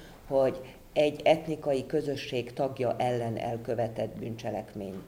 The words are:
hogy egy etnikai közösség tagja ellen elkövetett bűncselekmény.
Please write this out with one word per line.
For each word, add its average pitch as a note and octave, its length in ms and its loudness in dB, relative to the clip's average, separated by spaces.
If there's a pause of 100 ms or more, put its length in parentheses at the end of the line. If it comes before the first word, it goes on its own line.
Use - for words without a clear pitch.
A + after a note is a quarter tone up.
(280)
hogy C3+ 340 4 (320)
egy D3+ 300 4
etnikai D3+ 640 4
közösség C3 680 -2
tagja C3 440 0
ellen A#2 400 0
elkövetett A#2 840 -2
bűncselekmény. G#2 880 -6